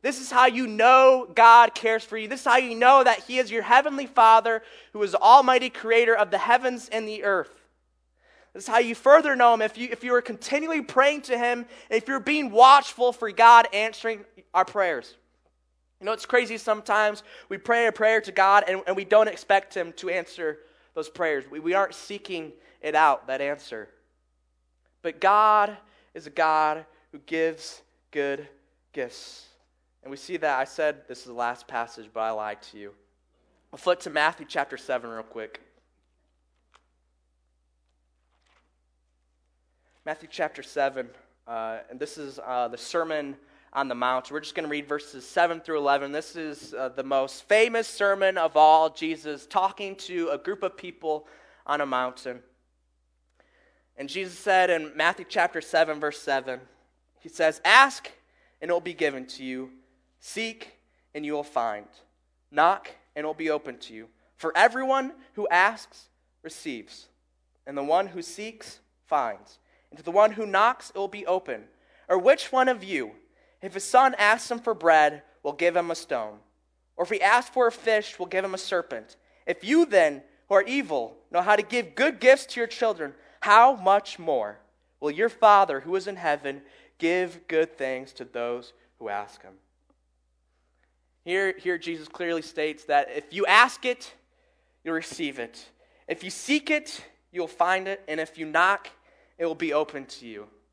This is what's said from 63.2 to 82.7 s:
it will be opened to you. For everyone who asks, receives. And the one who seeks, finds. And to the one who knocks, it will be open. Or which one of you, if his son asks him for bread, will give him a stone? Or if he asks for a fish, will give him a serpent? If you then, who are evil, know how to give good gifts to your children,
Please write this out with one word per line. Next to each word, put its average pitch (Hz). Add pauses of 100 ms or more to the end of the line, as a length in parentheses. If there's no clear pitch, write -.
it 151
will 156
be 160
opened 143
to 113
you. 110 (300)
For 165
everyone 262 (220)
who 208
asks, 196 (340)
receives. - (600)
And 143
the 139
one 175
who 175
seeks, - (260)
finds. 120 (300)
And 147
to 151
the 175
one 208
who 214
knocks, 208
it -
will 196
be 208
open. 156 (420)
Or 180
which 254
one 262
of 208
you, 135 (500)
if 190
his 190
son 254
asks 214
him 233
for 233
bread, 151 (200)
will 143
give 170
him 170
a 165
stone? 107 (580)
Or 170
if 180
he 208
asks 220
for 247
a 226
fish, 220
will 185
give 190
him 190
a 185
serpent? 170 (280)
If 175
you 320
then, 160 (240)
who 196
are 196
evil, 185 (140)
know 175
how 208
to 208
give 214
good 262
gifts 262
to -
your 226
children, 175 (280)